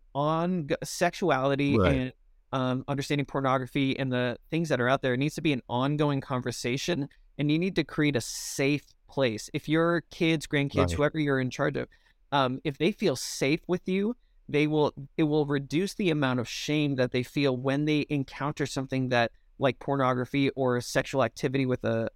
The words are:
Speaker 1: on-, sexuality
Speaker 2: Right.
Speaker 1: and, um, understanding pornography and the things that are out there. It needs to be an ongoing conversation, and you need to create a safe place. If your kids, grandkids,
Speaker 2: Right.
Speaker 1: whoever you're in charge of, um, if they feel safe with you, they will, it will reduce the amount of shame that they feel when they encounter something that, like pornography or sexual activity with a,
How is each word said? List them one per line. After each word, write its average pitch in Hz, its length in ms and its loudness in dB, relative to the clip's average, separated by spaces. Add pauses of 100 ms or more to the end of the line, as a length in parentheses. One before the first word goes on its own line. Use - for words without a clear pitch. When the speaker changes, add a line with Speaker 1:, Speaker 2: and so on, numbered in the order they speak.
(160)
Speaker 1:
on-, 160 540 0 (140)
sexuality 139 920 0
Speaker 2:
Right. 101 160 4
Speaker 1:
and, 127 200 -2 (380)
um, 127 360 -2
understanding 143 380 -2
pornography 135 760 0
and 135 120 -2
the 123 260 -2 (120)
things 160 200 -2
that 123 120 2
are 123 80 2
out 139 140 2
there. 131 100 0
It 123 60 0
needs 147 160 0
to - 60 -6
be 160 120 2
an 123 160 -2
ongoing 143 500 0
conversation, 127 880 -4 (300)
and 147 140 0
you 156 80 2
need 185 160 -2
to 165 80 2
create 147 320 0
a 113 60 2
safe - 640 -4 (220)
place. 117 460 -2
If 147 160 -6
your 165 400 2
kids, 165 380 0
grandkids, 143 300 0
Speaker 2:
Right. 87 160 4
Speaker 1:
whoever 147 260 0
you're 143 200 2
in 127 120 0
charge 143 260 -2
of, 123 100 -4 (440)
um, 131 320 2
if 143 160 -4
they 175 120 4
feel 170 240 0
safe - 520 0
with 175 200 -2
you, 196 300 0 (320)
they 147 160 2
will, 151 280 2 (220)
it 160 80 2
will 151 220 2
reduce 143 480 -2
the 196 160 0
amount 135 300 2
of 120 100 -4
shame 147 460 0
that 127 160 0
they 123 100 0
feel 135 340 0
when 135 300 0
they 151 240 2
encounter 143 560 -2
something 131 440 -4
that, 120 220 4 (280)
like 127 180 2
pornography 135 800 0
or 123 260 0
sexual 135 420 0
activity 131 440 -2
with 123 160 -2
a, 113 320 -2